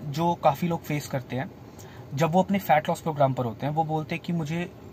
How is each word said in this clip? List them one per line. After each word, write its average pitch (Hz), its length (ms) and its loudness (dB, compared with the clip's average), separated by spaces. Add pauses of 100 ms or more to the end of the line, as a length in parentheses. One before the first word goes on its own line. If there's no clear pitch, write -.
जो 165 320 2
काफ़ी 165 340 4
लोग 170 140 -2
face 147 260 -4
करते 127 280 -6
हैं 135 140 -4 (640)
जब 156 180 2
वो 185 100 6
अपने 202 160 2
fat 151 300 2
loss 170 120 0
program 143 320 4
पर 127 120 0
होते 117 220 -2
हैं। 147 60 0
वो 160 120 2
बोलते 156 300 -2
हैं 165 100 -6
कि 180 80 -2
मुझे 165 400 -2 (200)